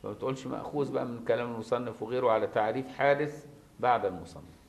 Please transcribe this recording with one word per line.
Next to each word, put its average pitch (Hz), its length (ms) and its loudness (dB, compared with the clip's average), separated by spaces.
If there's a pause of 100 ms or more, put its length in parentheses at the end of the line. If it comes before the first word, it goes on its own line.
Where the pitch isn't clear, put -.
فما 104 100 -6
تقولش 131 340 -6
مأخوذ 127 440 -4
بقى 131 140 0
من 117 200 -8
كلام 120 280 2
المصنف 117 500 -2
وغيره 123 280 2
على 107 160 4
تعريف 113 400 0
حادث 143 580 2 (340)
بعد 117 260 4
المصنف. - 640 -8